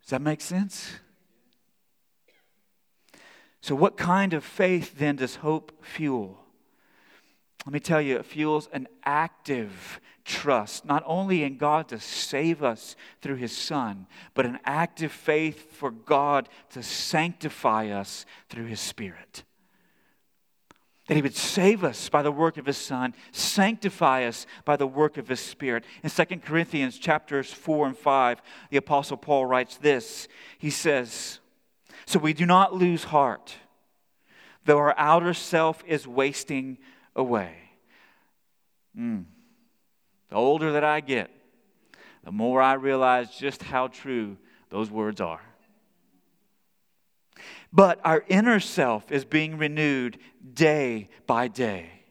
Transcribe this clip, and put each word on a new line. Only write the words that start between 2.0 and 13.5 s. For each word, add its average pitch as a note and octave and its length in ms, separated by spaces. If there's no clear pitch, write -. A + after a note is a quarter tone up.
So - 140
what F3+ 220
kind F#3 360
of D3+ 100
faith F3+ 540
then C#3+ 200
does B2+ 180
hope D#3 500
fuel? B2 580
Let C#3 60
me D3 80
tell D#3 220
you, C3+ 160
it - 80
fuels D3+ 480
an C3 140
active C#3 960
trust, - 600
not C#3+ 200
only F3+ 380
in C3+ 140
God D3+ 320
to A2+ 100
save D#3+ 640
us A#2 320
through C#3 140
his B2 200